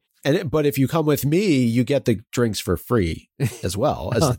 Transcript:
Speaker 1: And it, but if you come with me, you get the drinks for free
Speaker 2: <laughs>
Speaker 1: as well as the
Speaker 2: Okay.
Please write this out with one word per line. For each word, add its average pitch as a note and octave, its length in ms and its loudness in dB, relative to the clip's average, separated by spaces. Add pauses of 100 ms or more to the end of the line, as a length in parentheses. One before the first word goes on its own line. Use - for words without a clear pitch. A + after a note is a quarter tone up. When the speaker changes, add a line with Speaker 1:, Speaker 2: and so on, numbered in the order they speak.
(260)
Speaker 1:
And C#3+ 100 2
it, F#3 140 -4
but D3+ 160 0
if C#3+ 140 0
you C3+ 80 2
come D#3+ 180 -2
with D3 180 0
me, D#3+ 360 2
you A#2+ 240 2
get C3+ 220 0
the A2 140 2 (120)
drinks A#2 280 0
for F2 180 0
free F#2+ 520 -2 (100)
Speaker 2:
<laughs> C3 240 -4
Speaker 1:
as F#2+ 140 -4
well G2+ 380 -2
as A#2+ 60 2
the D3+ 80 4
Speaker 2:
Okay. B2 100 -2